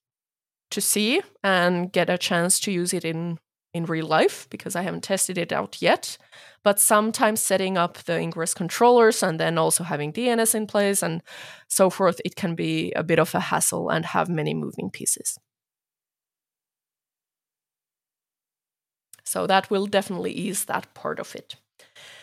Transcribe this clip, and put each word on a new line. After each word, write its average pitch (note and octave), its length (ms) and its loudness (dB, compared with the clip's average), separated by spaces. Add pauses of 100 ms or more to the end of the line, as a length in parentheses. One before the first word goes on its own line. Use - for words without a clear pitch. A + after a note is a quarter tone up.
(720)
to - 80 -4
see G#3+ 420 0 (220)
and F3+ 480 2
get F3 180 0
a F3+ 80 2
chance F3+ 440 0
to G#3 100 -4
use F3 220 -2
it F3 100 -4
in, E3 360 -6 (340)
in E3+ 100 -4
real D#3+ 240 -4
life E3+ 420 2
because - 240 -10
I E3+ 100 -4
haven't E3+ 200 -4
tested F#3+ 340 -2
it E3+ 140 -4
out - 300 -4
yet. - 360 2 (460)
But G3+ 160 4
sometimes A3 600 2
setting F#3+ 360 0
up E3+ 280 0
the E3+ 120 -2
ingress E3 360 -4
controllers A3+ 680 4
and E3+ 160 0
then E3 200 0
also D#3+ 260 2
having D3+ 300 -4
D A#3+ 160 -2
N A#3 100 2
S A3+ 160 2
in G#3+ 100 -2
place G3+ 380 2
and E3 180 -4 (460)
so F#3+ 220 4
forth, E3+ 340 2
it - 140 -8
can E3+ 180 -2
be E3 380 -2
a - 100 -2
bit D#3+ 160 4
of - 160 2
a F#3 60 2
hassle E3+ 480 -2
and E3 160 0
have F3 240 0
many D#3 240 -2
moving D#3+ 360 -6
pieces. - 480 -6 (4000)
So F3+ 220 -2
that F#3+ 240 2
will G3+ 160 0
definitely F#3+ 440 -2
ease F#3 340 -6
that - 280 -6
part - 260 -8
of - 140 -12
it. - 220 -18 (680)